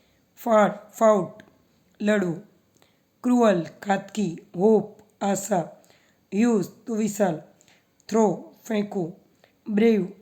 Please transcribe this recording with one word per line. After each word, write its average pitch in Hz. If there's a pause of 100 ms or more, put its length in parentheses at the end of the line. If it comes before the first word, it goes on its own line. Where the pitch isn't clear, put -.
(380)
ફાટ, 214
ફાઉટ, 214 (580)
લડવું. 202 (840)
ક્રુઅલ, 226 (160)
ઘાતકી. 196 (180)
હોપ, 208 (220)
આશા. 196 (640)
હ્યુજ, 214 (200)
તો 233
વિશાળ. 208 (680)
થ્રો, 208 (140)
ફેંકવું. 202 (520)
બ્રેવ, 208 (140)